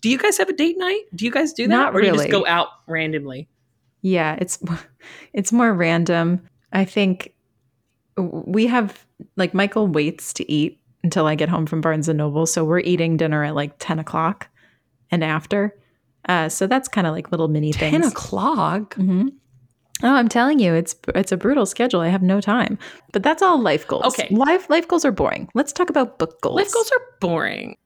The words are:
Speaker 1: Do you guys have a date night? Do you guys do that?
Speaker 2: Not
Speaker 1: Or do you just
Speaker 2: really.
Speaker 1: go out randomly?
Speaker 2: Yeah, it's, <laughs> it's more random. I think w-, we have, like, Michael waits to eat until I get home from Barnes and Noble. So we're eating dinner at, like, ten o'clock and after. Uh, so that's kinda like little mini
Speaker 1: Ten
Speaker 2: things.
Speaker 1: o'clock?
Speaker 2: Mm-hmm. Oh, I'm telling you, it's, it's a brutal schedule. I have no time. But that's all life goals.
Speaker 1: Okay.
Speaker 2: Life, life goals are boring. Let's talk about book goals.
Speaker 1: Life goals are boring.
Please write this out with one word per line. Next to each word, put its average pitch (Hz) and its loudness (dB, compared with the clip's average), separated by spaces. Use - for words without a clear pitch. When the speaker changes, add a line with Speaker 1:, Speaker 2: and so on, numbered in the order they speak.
Speaker 1:
Do 220 -2
you 254 2
guys 415 0
have 381 0
a - -4
date 339 0
night? 370 -2
Do 180 -8
you 240 0
guys 285 0
do 233 -4
that? 208 4
Speaker 2:
Not 269 2
Speaker 1:
Or 190 2
do 202 4
you 190 4
just 147 2
Speaker 2:
really. - 0
Speaker 1:
go - 2
out 170 2
randomly? 156 -6
Speaker 2:
Yeah, 170 0
it's, - -6
<laughs> - -20
it's 202 -4
more 233 4
random. 170 2
I 196 2
think 190 -2
w-, 175 -4
we 214 2
have, 233 -2
like, 185 -2
Michael 202 0
waits 151 -2
to - -8
eat 151 -2
until 165 2
I 156 2
get 151 0
home 165 0
from 160 -4
Barnes 156 0
and 160 0
Noble. 151 -2
So 160 -2
we're 165 2
eating 165 0
dinner 151 0
at, 147 -4
like, 147 -6
ten 165 -4
o'clock 160 -4
and 170 0
after. 196 -2
Uh, 170 2
so 160 -2
that's 262 0
kinda 180 0
like 156 -6
little 160 0
mini 151 0
Speaker 1:
Ten 160 0
Speaker 2:
things. 285 2
Speaker 1:
o'clock? 196 -2
Speaker 2:
Mm-hmm. 190 2
Oh, 254 4
I'm 247 4
telling 262 2
you, 175 4
it's, 170 -2
it's 196 0
a 185 -2
brutal 240 2
schedule. 254 0
I 165 0
have 190 2
no 190 4
time. 208 0
But 196 0
that's 311 2
all 359 4
life 165 2
goals. - -2
Speaker 1:
Okay. 254 0
Speaker 2:
Life, 294 4
life 330 2
goals 339 0
are 269 4
boring. - -2
Let's 254 0
talk 349 -2
about 277 -2
book - -4
goals. - 0
Speaker 1:
Life 403 0
goals 453 0
are 508 2
boring. 160 -4